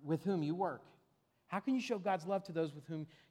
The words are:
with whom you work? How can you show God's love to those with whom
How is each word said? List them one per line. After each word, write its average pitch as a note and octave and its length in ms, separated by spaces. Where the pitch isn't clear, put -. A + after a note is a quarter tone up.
with D#3 180
whom F#3 200
you D3 120
work? F3 280
How F#3+ 120
can C4 140
you B3+ 60
show A3 180
God's F3+ 280
love G3 180
to F3+ 80
those D#3+ 220
with D3 120
whom D#3 200